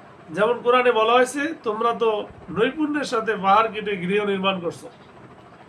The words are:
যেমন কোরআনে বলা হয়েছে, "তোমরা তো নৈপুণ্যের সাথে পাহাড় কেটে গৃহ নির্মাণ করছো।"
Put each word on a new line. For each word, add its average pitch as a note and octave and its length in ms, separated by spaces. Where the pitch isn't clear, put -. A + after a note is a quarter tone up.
যেমন G#3+ 320
কোরআনে B3 300
বলা A3 200
হয়েছে, C#4 500
"তোমরা A3+ 300
তো G#3 360
নৈপুণ্যের C4+ 540
সাথে A3 320
পাহাড় G3 320
কেটে G3+ 280
গৃহ F#3+ 280
নির্মাণ F#3+ 360
করছো।" - 300